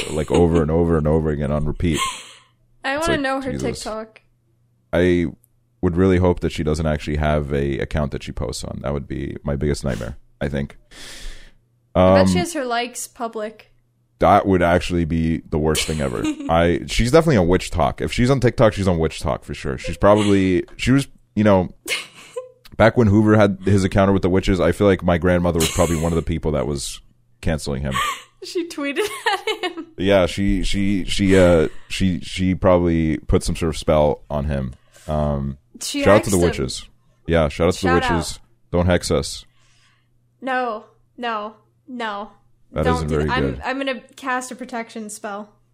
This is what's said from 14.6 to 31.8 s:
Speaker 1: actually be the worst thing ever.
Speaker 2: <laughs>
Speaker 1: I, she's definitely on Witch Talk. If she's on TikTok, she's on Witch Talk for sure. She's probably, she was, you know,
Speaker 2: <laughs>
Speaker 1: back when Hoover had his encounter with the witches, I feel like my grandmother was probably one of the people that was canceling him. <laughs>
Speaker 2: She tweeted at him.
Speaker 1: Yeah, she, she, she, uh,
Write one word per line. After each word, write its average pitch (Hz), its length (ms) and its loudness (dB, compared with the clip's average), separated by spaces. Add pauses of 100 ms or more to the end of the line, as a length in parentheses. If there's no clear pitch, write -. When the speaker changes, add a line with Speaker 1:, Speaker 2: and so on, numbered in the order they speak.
Speaker 1:
actually 87 440 2
be 80 320 0 (120)
the 80 100 -2
worst 78 280 0
thing 78 140 -4
ever. 60 220 -4
Speaker 2:
<laughs> 285 260 -6
Speaker 1:
I, 85 380 2
she's 117 240 -2
definitely 160 260 4
on 87 100 4
Witch 90 240 0
Talk. 76 300 -2
If 78 100 -4
she's 123 180 0
on 135 120 2
TikTok, 113 320 4
she's 98 140 -2
on 87 100 2
Witch 80 240 -2
Talk 65 240 -4
for 73 80 -10
sure. 69 240 -6
She's - 200 -8
probably, 101 680 4 (120)
she - 140 0
was, 139 160 2 (280)
you 208 80 2
know, 107 260 4 (160)
Speaker 2:
<laughs> - 920 -14
Speaker 1:
back 110 200 6
when 113 100 6
Hoover 107 300 6
had 101 280 4
his 98 180 4
encounter 98 300 4
with 95 80 2
the 90 80 0
witches, 92 320 2
I 82 100 2
feel 101 160 2
like 95 160 2
my 87 140 2
grandmother 87 420 2
was 80 120 0
probably 85 280 0
one 82 120 0
of 82 60 0
the 82 40 0
people 80 320 -4
that 67 140 -2
was - 340 -8 (400)
canceling 73 400 -4
him. 67 180 -4
<laughs> - 40 -2 (400)
Speaker 2:
She 349 240 -6
tweeted 285 320 -8 (340)
at 392 300 -6
him. 349 240 -10 (100)
Speaker 1:
Yeah, 196 300 4
she, 101 360 0
she, 98 420 0
she, 95 300 2
uh, 87 320 6 (200)